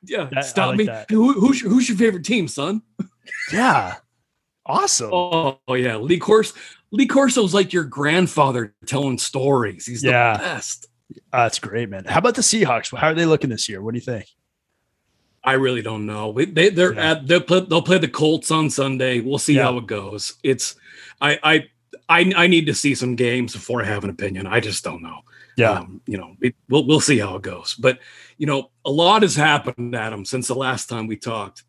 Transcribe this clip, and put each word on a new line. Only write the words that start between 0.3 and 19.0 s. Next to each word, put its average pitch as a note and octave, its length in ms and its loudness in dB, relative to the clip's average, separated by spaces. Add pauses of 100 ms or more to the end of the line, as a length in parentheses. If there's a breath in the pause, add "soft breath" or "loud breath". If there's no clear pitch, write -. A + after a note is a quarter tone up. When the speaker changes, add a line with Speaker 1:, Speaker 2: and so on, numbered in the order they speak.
Speaker 2:
I - 20 -4
Speaker 1:
Stop F#3+ 280 0
Speaker 2:
like G3 100 0
Speaker 1:
me. G#3+ 80 2
Speaker 2:
that. A2 240 -8
Speaker 1:
Who, A3+ 220 4
who's, C4 280 2
who's A#3+ 260 2
your A#3 100 -2
favorite F#3 280 0
team, G3+ 220 0
son? F#3 340 -4 (180)
<laughs> - 540 -12
Speaker 2:
Yeah. D3 440 0 (680)
Awesome. A#3 480 -2
Speaker 1:
Oh, E3 540 0
oh, B2+ 80 -2
yeah. B2 220 0
Lee D3 200 0
Corso, G#3+ 400 2 (340 loud breath)
Lee A#3+ 140 2
Corso's B3 480 2
like F#3+ 180 2
your F3+ 120 0
grandfather C#3+ 920 0 (140)
telling C3+ 320 -2
stories. A2+ 680 -2
He's B2 180 -8
Speaker 2:
Yeah. A#2+ 340 4
Speaker 1:
the - 20 -4
best. - 480 -8 (460)
Speaker 2:
Uh, B2 100 4
that's A2+ 160 -2
great, A2 300 -8
man. F#2+ 160 -12
How - 140 0
about A#3 160 0
the C4 60 -2
Seahawks? C#3+ 540 0
How C3+ 120 0
are D#3+ 60 2
they E3 120 0
looking D#3 240 2
this A2 200 -6
year? G2 120 -10
What A2 120 -8
do B2 60 -6
you - 60 -14
think? A2+ 200 -8 (1160)
Speaker 1:
I C3 100 2
really B2+ 280 0
don't G#2+ 240 -6
know. G#2+ 240 -6
We, B2 160 0
they, F3+ 240 4
they're F3 240 2
Speaker 2:
Yeah. D#3 180 0
Speaker 1:
at, D3 160 -4
they'll E3+ 140 4
play, F3+ 200 2
they'll E3+ 200 0
play F#3 160 4
the D#3+ 100 0
Colts D#3 440 0
on D#3 180 2
Sunday. C3 520 -2